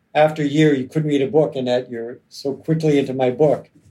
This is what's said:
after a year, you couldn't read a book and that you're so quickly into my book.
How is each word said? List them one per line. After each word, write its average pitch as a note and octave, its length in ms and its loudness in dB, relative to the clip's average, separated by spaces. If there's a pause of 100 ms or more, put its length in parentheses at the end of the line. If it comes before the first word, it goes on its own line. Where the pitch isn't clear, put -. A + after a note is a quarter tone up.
(140)
after D#3 280 2
a C#3+ 40 -2
year, D3+ 260 4
you B2+ 140 -2
couldn't D#3 220 -4
read C#3+ 140 0
a C3 40 0
book C#3 300 0
and B2+ 100 -4
that B2 240 -2
you're A#2 380 -10
so - 260 -8
quickly D#3 440 0
into C3 160 -2
my C3 160 0
book. C3+ 400 -2 (200)